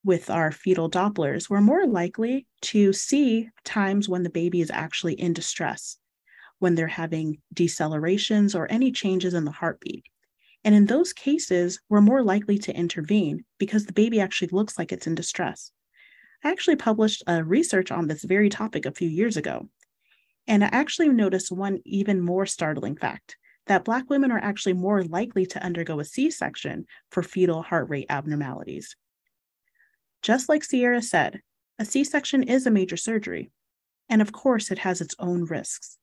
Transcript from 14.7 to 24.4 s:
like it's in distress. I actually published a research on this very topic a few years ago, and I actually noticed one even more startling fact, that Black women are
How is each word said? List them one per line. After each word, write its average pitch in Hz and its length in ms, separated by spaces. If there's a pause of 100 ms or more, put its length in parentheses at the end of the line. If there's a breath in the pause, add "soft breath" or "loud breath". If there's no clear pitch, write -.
like 165 140
it's 170 160
in 165 80
distress. - 560 (720 soft breath)
I 294 60
actually 349 260
published 220 500
a 165 180
research 190 460
on 170 160
this 147 180
very 202 240
topic 202 380
a 139 60
few 175 160
years 196 280
ago, 98 320 (760)
and 208 180
I - 40
actually 302 400
noticed 190 440
one 190 320
even 196 360
more 180 260
startling 151 500
fact, - 400 (300 soft breath)
that 190 180
Black 254 260
women 277 220
are 220 80